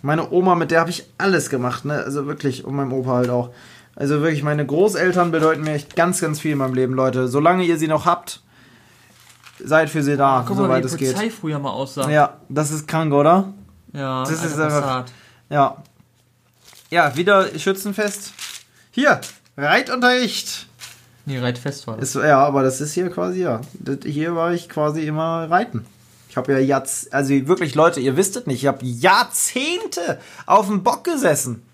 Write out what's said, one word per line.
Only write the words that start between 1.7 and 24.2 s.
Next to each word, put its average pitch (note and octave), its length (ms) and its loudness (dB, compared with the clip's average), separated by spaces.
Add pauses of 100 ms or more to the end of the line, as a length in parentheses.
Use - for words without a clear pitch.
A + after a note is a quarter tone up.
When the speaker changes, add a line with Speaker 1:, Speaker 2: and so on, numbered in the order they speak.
Speaker 1:
ne? D3 100 -4
Also C#3 320 -6
wirklich, C#3+ 380 -4
und C3+ 120 -8
meinem C#3 160 -4
Opa C3 200 -2
halt B2 180 2
auch. B2 200 -2 (460)
Also C#3+ 240 0
wirklich, D3+ 220 0
meine D3 240 -2
Großeltern F3 640 2
bedeuten D#3 320 2
mir D#3 100 -2
echt D3 240 -6
ganz, F3+ 240 2
ganz D#3 200 -2
viel D#3 120 -2
in C#3+ 60 -2
meinem C3 160 -2
Leben, B2+ 200 0
Leute. C3 320 0
Solange E3 380 2
ihr E3+ 140 2
sie D#3+ 100 0
noch D#3 160 0
habt, - 380 -2 (1200)
seid D#3 240 4
für D3+ 140 -2
sie C#3+ 140 2
da, C3+ 300 4
Speaker 2:
Guck B2+ 120 -2
Speaker 1:
soweit C3 100 2
Speaker 2:
mal, C3 100 4
wie - 40 2
die B2+ 60 -4
Speaker 1:
es E3+ 80 -4
geht. C3 180 0
Speaker 2:
Polizei G#3+ 160 -2
früher D3+ 280 -6
mal C#3 120 -6
aussah. C3+ 400 -4
Speaker 1:
Ja, D3+ 260 4 (140)
das D3 200 -2
ist D#3 160 -8
krank, D#3+ 280 0
oder? F3 380 6 (400)
Speaker 2:
Ja, C3+ 320 -6
Speaker 1:
Das C#3 60 -4 (120)
Speaker 2:
alter - 40 -6
Speaker 1:
ist D3+ 140 -4
einfach D3+ 220 2
Speaker 2:
Passat. B2 300 -4 (360)
Speaker 1:
Ja. C#3+ 280 2 (1120)
Ja, D3+ 260 2
wieder F#3 420 2
Schützenfest. G3+ 720 -4 (580)
Hier, B3 300 2 (360)
Reitunterricht. B3 1080 0 (600)
Speaker 2:
Nee, C3+ 120 -6
Reitfest B2 480 -4
war A2 100 -8
das. C3 180 -6
Speaker 1:
Ist, C3+ 80 0
ja, C#3+ 220 6
aber C#3 180 2
das C3 200 2
ist D3 100 -6
hier F3+ 160 -2
quasi, F3+ 340 -4
ja. B2 200 -2 (100)
Das, - 320 -6
hier D#3 320 -4